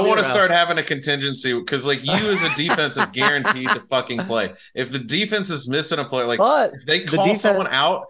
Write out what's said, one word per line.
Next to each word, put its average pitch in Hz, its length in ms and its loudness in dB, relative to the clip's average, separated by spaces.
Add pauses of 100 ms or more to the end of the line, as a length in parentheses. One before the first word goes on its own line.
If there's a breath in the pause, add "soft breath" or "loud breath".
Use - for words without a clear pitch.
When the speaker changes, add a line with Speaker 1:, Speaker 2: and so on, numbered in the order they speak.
Speaker 1:
wanna 214 160 2
Speaker 2:
zero. 127 120 0
Speaker 1:
start 185 160 4
having 170 260 2
a 156 60 0
contingency, 135 800 -2
'cause, 135 240 -2
like, 131 180 -2
you 147 80 -2
as 202 300 0
a 151 120 0
defense 143 420 0
is 190 120 0
guaranteed 131 600 0
to 127 120 0
Speaker 2:
<laughs> - 80 -16
Speaker 1:
fucking 127 300 -2
play. 110 340 -2 (220 loud breath)
If 127 160 -4
the 139 80 -6
defense 196 500 -2
is 135 180 -4
missing 151 320 -2
a 139 60 -2
play, 127 180 -2
like, 120 160 0
Speaker 2:
But 254 360 2
Speaker 1:
if - 100 -20
they 165 180 2
Speaker 2:
the 160 140 -2
Speaker 1:
call 196 80 4
Speaker 2:
defense 208 160 2
Speaker 1:
someone 196 260 2
out 151 420 2